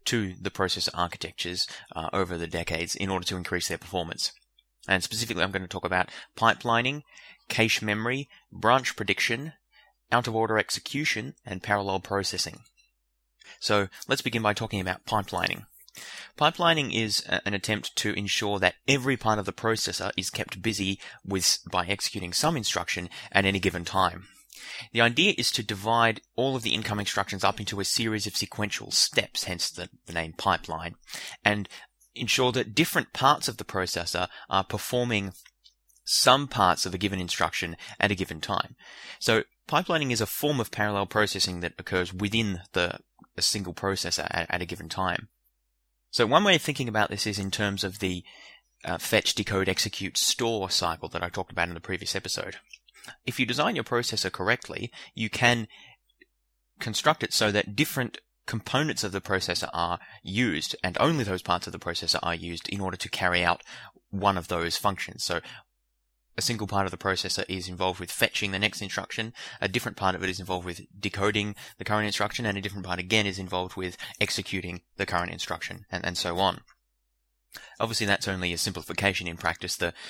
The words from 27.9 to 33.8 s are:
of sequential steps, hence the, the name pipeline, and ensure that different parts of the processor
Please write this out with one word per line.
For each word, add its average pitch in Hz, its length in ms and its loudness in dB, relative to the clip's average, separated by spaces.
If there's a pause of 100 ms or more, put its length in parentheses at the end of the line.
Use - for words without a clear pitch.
of 104 100 -4
sequential - 540 -4
steps, - 540 2
hence 90 260 -4
the, 87 180 -8 (180)
the 90 60 -10
name 82 220 -4
pipeline, 82 640 -2 (480)
and 104 240 2 (460)
ensure 127 380 2
that 113 220 -2
different - 380 2
parts - 360 4
of 107 80 -4
the - 80 -8
processor 90 640 -2 (220)